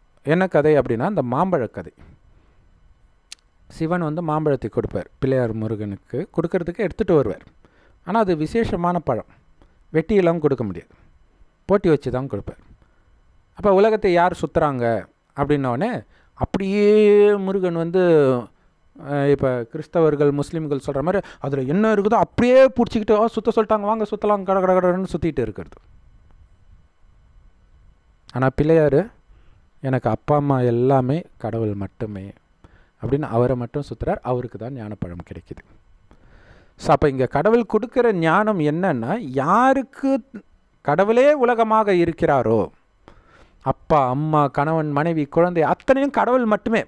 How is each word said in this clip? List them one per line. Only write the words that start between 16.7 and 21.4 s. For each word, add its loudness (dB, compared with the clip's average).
முருகன் -2
வந்து, 0
அ, 0
இப்ப 0
கிறிஸ்தவர்கள், 0
முஸ்லிம்கள் -6
சொல்ற -4
மாதிரி, -2
அதுல -6